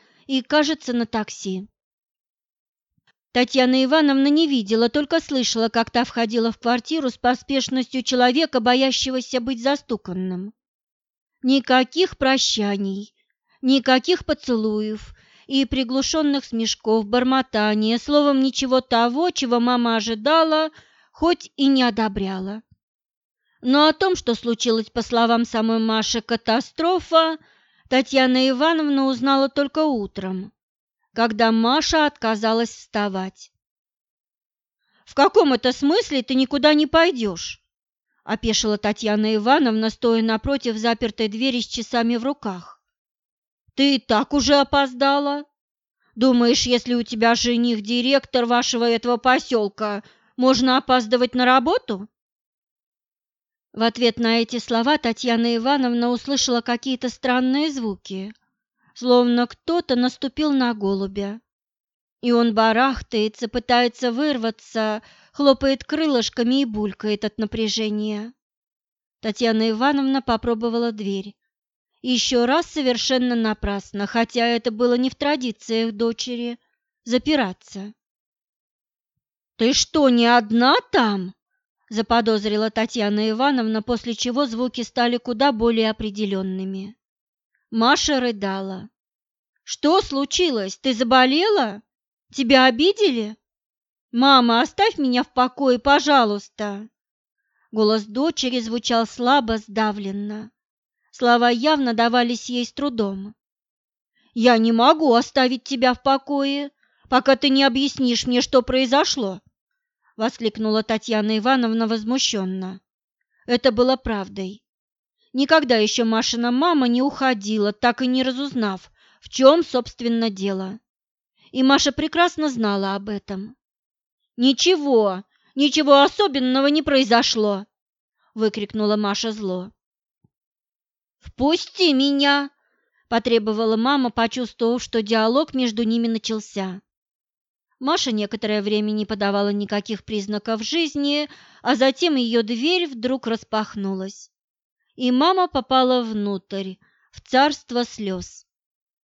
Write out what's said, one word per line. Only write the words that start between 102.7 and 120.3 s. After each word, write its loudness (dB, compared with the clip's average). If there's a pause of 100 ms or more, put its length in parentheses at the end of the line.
трудом. -6 (1040)
«Я 4
не 2
могу 4
оставить 0
тебя 0
в -10
покое, -2 (400)
пока 4
ты 0
не 4
объяснишь 0
мне, 0
что 2
произошло!» -2 (760)
воскликнула -2
Татьяна -2
Ивановна 0
возмущённо. -4 (640)
Это 2
было 2
правдой. -8 (680)
Никогда 2
ещё 0
Машина -2
мама 2
не 0
уходила, -2
так -2
и 0
не 0
разузнав, -6 (280)
в -20
чём, 6
собственно, -4
дело. -6 (720)